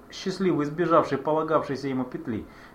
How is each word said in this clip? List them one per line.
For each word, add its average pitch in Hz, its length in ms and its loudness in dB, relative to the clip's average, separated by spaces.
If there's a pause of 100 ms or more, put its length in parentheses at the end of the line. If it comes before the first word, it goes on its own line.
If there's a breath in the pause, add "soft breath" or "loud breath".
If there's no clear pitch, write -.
счастливо 185 540 0
избежавший 156 560 2
полагавшейся 151 680 0
ему 131 160 -2
петли, 123 420 -6 (300 loud breath)